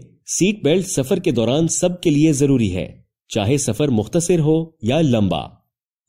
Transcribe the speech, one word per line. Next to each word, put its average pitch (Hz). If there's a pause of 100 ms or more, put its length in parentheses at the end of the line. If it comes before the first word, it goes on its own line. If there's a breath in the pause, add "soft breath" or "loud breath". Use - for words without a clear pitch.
(260)
सीट 208
बेल्ट 165
सफर 185
के 185
दौरान 123
सबके 175
लिए 151
जरूरी 131
है, 87 (240)
चाहे 113
सफर 135
मुख्तसर 165
हो 160
या 131
लंबा। 101 (500)